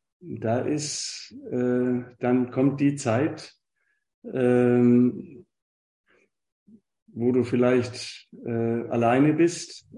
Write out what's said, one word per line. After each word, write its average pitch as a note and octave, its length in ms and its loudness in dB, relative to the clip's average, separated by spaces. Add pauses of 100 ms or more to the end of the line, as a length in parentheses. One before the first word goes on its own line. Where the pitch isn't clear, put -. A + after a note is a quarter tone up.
(220)
da A#2 380 -4
ist, - 760 -8 (160)
äh, B2 520 0 (160)
dann B2+ 320 0
kommt C#3 280 0
die C#3+ 160 2
Zeit, B2+ 580 -2 (800)
ähm, B2 1120 2 (1700)
wo A#2+ 160 -2
du B2 120 2
vielleicht, B2 840 -2 (160)
äh, A#2 460 -4
alleine B2 440 2
bist - 540 -2 (100)